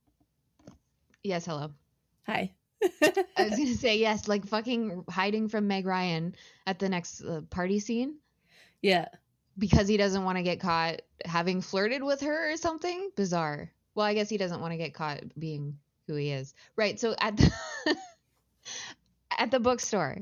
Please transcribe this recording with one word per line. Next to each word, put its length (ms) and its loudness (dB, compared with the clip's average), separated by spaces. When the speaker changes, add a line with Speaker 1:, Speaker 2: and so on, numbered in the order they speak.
Speaker 1:
Yes, 240 -4
hello. 240 -6
Speaker 2:
Hi. 260 -4
<laughs> 320 0
Speaker 1:
I 460 4
was 100 -2
gonna 160 2
say, 240 2
yes, 300 2
like, 180 2
fucking 640 -2
hiding 400 0
from 180 0
Meg 200 0
Ryan 480 0
at 120 -2
the 100 0
next, 360 -4
uh, 160 -6
party 300 0
scene. 360 -2
Speaker 2:
Yeah. 260 4
Speaker 1:
Because 320 4
he 80 6
doesn't 280 4
wanna 180 0
get 180 -2
caught 400 0
having 360 0
flirted 420 0
with 180 0
her 320 0
or 40 -4
something. 600 -4
Bizarre. 540 -2
Well, 120 0
I 80 2
guess 140 0
he 80 -2
doesn't 240 -2
wanna 160 -4
get 180 -6
caught 260 -6
being 400 -6
who 100 -6
he 140 -2
is. 220 -6
Right, 240 0
so 180 0
at 180 0
the, 140 8
<laughs> 100 2
at 120 2
the 100 4
bookstore, 600 0